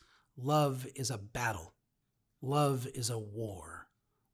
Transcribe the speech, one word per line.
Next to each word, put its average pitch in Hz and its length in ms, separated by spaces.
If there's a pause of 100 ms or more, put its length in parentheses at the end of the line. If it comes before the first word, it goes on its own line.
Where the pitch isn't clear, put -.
(360)
Love 135 580
is 127 160
a 113 80
battle. 104 560 (680)
Love 135 480
is 120 220
a 113 80
war. 104 720 (440)